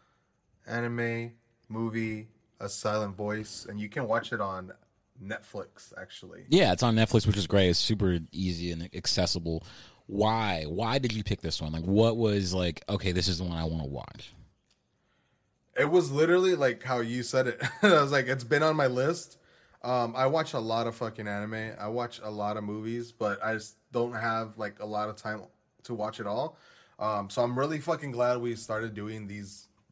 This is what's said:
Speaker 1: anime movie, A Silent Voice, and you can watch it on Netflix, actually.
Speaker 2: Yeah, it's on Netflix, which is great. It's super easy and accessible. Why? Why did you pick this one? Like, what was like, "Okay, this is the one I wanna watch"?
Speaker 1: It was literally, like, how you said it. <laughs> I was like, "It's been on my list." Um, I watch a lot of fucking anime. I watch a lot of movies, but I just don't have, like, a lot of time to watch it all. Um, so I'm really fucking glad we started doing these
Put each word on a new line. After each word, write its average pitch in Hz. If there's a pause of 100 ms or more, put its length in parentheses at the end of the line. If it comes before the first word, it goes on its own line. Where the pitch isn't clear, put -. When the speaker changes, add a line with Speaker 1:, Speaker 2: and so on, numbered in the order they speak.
(680)
Speaker 1:
anime 117 (360)
movie, 110 (320)
A 101
Silent 104
Voice, 104
and 104
you 104
can 127
watch 113
it 110
on 95 (500)
Netflix, -
actually. 92
Speaker 2:
Yeah, 147
it's 90
on 117
Netflix, 113
which 98
is 95
great. 95
It's 87
super 95 (140)
easy 87
and 82
accessible. 82 (440)
Why? 104
Why 110
did 127
you 110
pick -
this -
one? 78
Like, 82
what 110
was 101
like, 90
"Okay, 98
this 87
is 90
the 90
one 85
I 80
wanna 80
watch"? - (1400)
Speaker 1:
It 147
was 160
literally, 175
like, 135
how 127
you 117
said 131
it. 113 (120)
<laughs> -
I 185
was 139
like, 135
"It's 131
been 147
on 156
my 143
list." 131 (440)
Um, 120
I 131
watch 156
a 131
lot 113
of 113
fucking 110
anime. 107
I 104
watch 120
a 107
lot 104
of 107
movies, 113
but 104
I 110
just - (160)
don't 120
have, 113
like, 104
a 107
lot 107
of 101
time 107 (400)
to 123
watch 107
it 104
all. 127 (420)
Um, 104
so 123
I'm 123
really 151
fucking 147
glad 123
we 120
started 113
doing 104
these 101 (240)